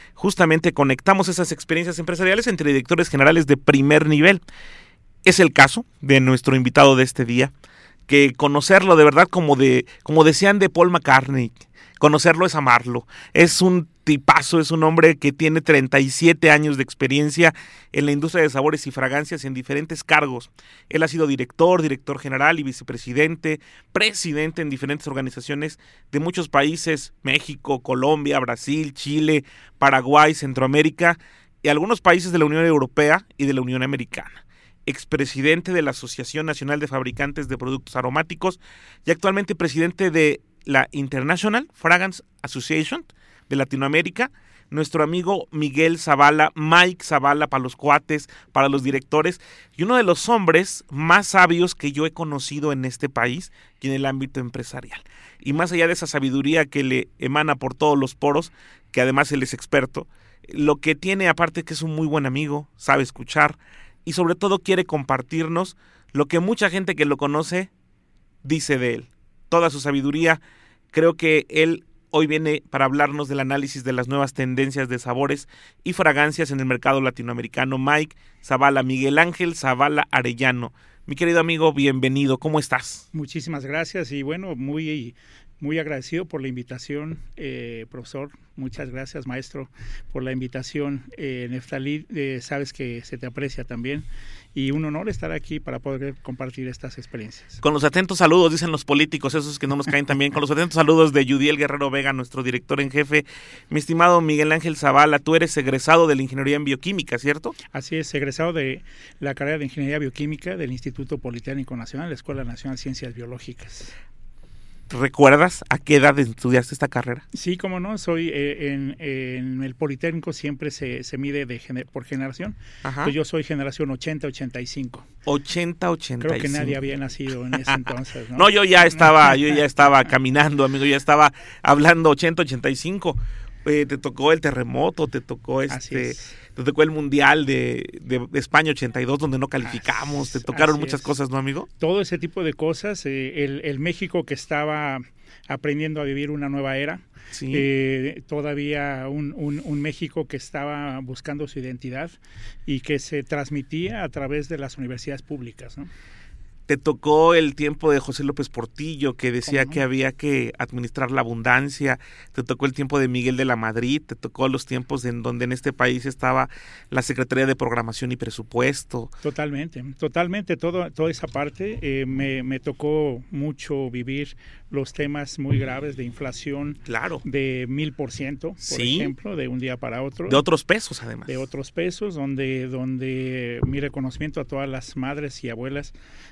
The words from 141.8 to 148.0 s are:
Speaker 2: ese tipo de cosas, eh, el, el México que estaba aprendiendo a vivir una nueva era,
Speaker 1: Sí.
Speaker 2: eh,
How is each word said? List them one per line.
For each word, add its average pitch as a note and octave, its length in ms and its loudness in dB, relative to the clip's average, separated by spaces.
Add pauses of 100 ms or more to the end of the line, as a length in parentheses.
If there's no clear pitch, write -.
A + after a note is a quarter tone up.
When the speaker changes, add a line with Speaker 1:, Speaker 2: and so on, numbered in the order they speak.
Speaker 2:
ese F3+ 160 -6
tipo F3 260 -8
de D#3 120 -2
cosas, E3 500 -6
eh, C#3 400 -6
el, C#3 180 -8
el C#3+ 160 -6
México E3+ 460 -4
que - 80 -8
estaba D3 640 -6 (480)
aprendiendo D3+ 540 -6
a - 20 -6
vivir C#3 260 -6
una C#3+ 200 -6
nueva C3+ 260 -4
era, D3 240 -6 (320)
Speaker 1:
Sí. C3+ 240 -8
Speaker 2:
eh, C3+ 720 -2